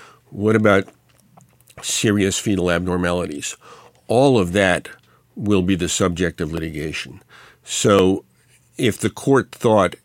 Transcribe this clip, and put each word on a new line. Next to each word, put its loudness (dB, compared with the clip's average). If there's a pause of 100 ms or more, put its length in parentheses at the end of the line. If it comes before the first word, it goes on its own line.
(300)
What 0
about 4 (920)
serious 0
fetal 0
abnormalities? -4 (520)
All 4
of 0
that 0 (460)
will 0
be 2
the -4
subject -2
of -6
litigation. -10 (420)
So 2 (520)
if -2
the -4
court 0
thought 2